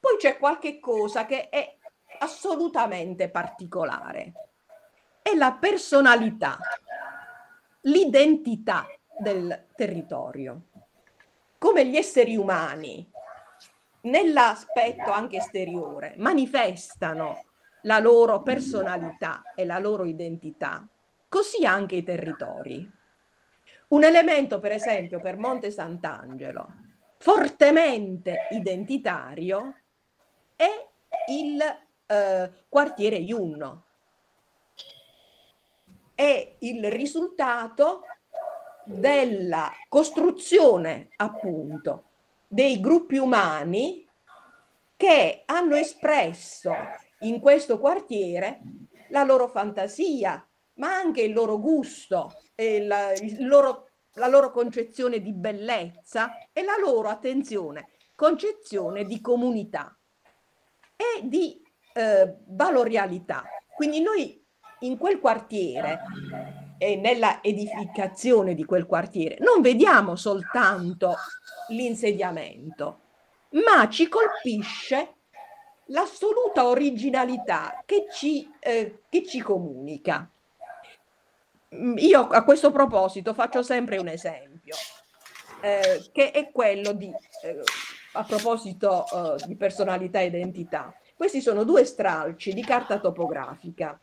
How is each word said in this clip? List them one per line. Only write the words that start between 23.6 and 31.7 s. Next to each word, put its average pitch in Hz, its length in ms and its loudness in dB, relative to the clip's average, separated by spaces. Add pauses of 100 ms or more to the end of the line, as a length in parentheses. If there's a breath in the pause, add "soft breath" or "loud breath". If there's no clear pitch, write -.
Un 294 160 6
elemento, 320 540 6
per 208 140 -4
esempio, 202 480 -4
per 185 180 -8
Monte 240 320 -6
Sant'Angelo, 156 960 -12 (500)
fortemente 269 1300 4
identitario, 190 1300 -6 (800)
è 415 320 0 (400)
il, 294 340 -4 (440)